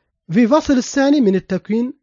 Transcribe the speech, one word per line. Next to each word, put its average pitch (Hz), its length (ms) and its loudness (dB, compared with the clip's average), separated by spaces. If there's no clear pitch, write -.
في 220 180 2
فصل 285 280 0
الثاني 277 440 0
من 196 140 2
التكوين 214 680 -4